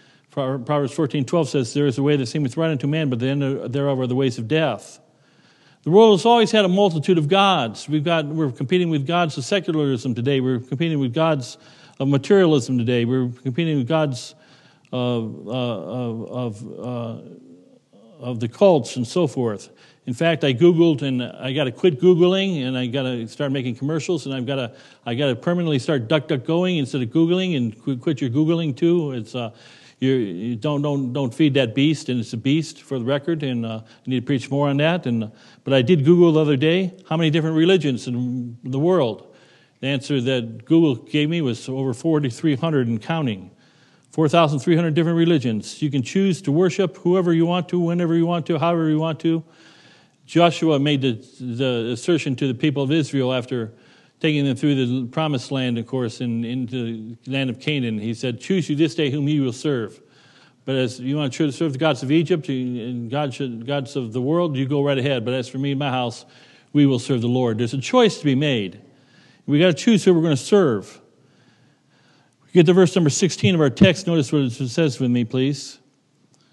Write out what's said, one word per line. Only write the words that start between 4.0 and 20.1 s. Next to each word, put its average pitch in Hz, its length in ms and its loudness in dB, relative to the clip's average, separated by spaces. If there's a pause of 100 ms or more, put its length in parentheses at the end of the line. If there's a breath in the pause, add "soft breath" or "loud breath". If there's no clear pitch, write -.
the 123 80 -2
ways 127 220 0
of 117 100 -8
death." 143 540 -2 (840 soft breath)
The 151 60 -2
world 208 280 8
has 151 80 -2
always 233 240 6
had 214 160 4
a - 20 2
multitude 180 480 2
of 151 120 2
gods. 175 600 2
We've 147 160 -2
got, 165 220 0
we're 151 260 -2
competing 170 380 0
with 139 160 -2
gods 170 320 0
of 131 80 -8
secularism 143 680 -2
today. 131 280 0
We're 127 180 -2
competing 151 380 -4
with 123 160 -2
gods 156 420 -2 (420 loud breath)
of 135 100 0
materialism 143 680 4
today. 117 300 0
We're 127 240 0 (120)
competing 147 360 -2
with 120 100 -2
gods 151 460 -2 (580 soft breath)
of, 120 560 -4
uh, - 20 -12
of, 117 800 -6
of, 120 480 -8
uh, 117 420 -10 (1000)
of 120 200 -8
the 120 80 -4
cults 160 480 4
and 123 100 -2
so 175 200 0
forth. 117 440 -4 (360 soft breath)
In 123 80 -6